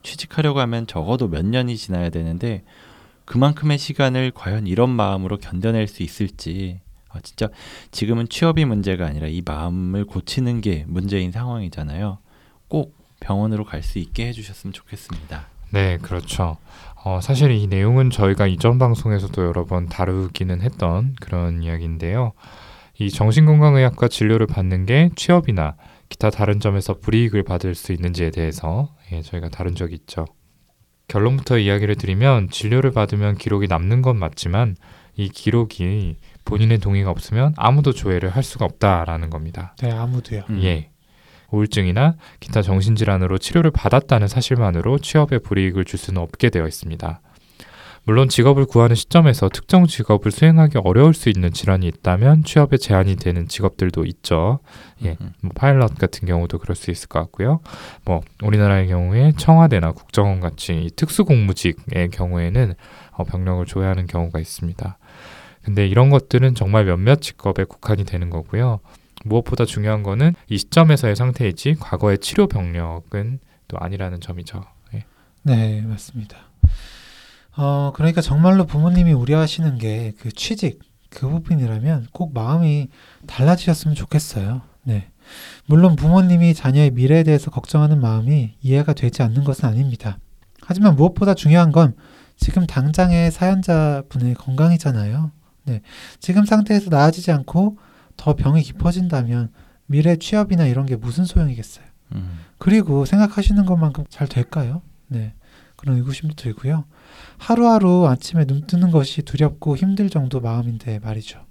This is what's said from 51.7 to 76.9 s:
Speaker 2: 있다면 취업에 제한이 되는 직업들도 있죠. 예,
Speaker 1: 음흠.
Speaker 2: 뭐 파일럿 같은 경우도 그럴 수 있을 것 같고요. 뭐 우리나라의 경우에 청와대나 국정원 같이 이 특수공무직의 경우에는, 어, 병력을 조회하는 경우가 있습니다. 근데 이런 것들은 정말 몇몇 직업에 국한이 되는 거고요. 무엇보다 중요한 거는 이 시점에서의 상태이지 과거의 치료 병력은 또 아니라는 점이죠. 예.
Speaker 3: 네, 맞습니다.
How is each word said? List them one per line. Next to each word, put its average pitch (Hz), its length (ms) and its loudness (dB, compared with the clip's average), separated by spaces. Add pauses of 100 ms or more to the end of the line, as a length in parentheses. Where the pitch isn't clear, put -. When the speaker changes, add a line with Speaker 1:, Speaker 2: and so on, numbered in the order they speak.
Speaker 2:
있다면 117 560 4
취업에 143 340 2
제한이 95 400 2
되는 87 300 -2
직업들도 90 580 -2
있죠. 87 540 0 (440)
예, 82 160 -4
Speaker 1:
음흠. 92 100 -12 (120)
Speaker 2:
뭐 92 120 -6
파일럿 131 440 2
같은 - 300 -4
경우도 85 320 -2
그럴 - 160 -6
수 - 160 -8
있을 - 180 -10
것 82 100 -2
같고요. 113 400 -2 (460)
뭐 85 160 -2 (200)
우리나라의 101 460 2
경우에 92 500 2
청와대나 135 540 6
국정원 101 480 0
같이 87 340 -6 (120)
이 80 100 -6
특수공무직의 113 1160 0
경우에는, 90 600 -2 (380)
어, 95 140 -8
병력을 92 400 -4
조회하는 95 420 -2
경우가 85 320 -4
있습니다. 85 580 -8 (680)
근데 101 240 0
이런 123 220 4
것들은 131 460 4
정말 101 300 2
몇몇 98 360 2
직업에 - 440 -4
국한이 101 400 -4
되는 87 240 -6
거고요. 104 500 -2 (460)
무엇보다 117 400 0
중요한 107 380 -2
거는 120 300 2 (140)
이 104 100 -4
시점에서의 143 580 4
상태이지 123 640 -2
과거의 98 400 0
치료 - 280 0
병력은 87 920 -6 (280)
또 - 120 -10
아니라는 90 420 -8
점이죠. 90 420 -12 (300)
예. 104 120 -10 (380)
Speaker 3:
네, 110 380 0
맞습니다. 110 560 -12 (1200)